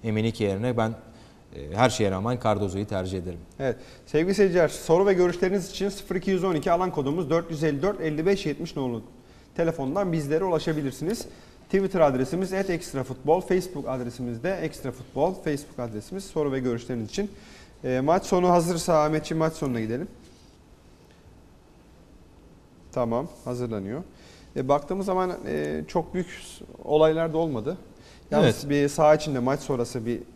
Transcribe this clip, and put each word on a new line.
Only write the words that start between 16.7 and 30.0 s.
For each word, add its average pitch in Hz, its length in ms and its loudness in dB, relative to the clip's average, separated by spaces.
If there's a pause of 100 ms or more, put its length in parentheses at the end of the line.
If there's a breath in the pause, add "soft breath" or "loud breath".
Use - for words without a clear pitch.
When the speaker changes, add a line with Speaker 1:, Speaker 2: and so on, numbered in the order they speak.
Speaker 2:
için. 202 220 -4 (520 loud breath)
E, 127 200 0
maç 175 220 2
sonu 180 240 4
hazırsa 170 540 4
Ahmetciğim, 156 360 0
maç 160 140 2
sonuna 127 280 -2
gidelim. 120 260 -4 (2750 soft breath)
Tamam, 123 360 -2 (180)
hazırlanıyor. 120 580 -6 (520 loud breath)
E, 131 120 -2
baktığımız 160 380 0
zaman, 185 260 0 (160)
e, 151 400 -4
çok - 260 -4
büyük 180 140 -4 (560)
olaylar 156 500 4
da 160 40 0
olmadı. 156 400 -2 (540 loud breath)
Yalnız 123 280 6
Speaker 1:
Evet. 143 100 -8
Speaker 2:
bir 143 200 4
saha 151 260 8
içinde 151 240 -2
maç 131 200 2
sonrası 120 460 -4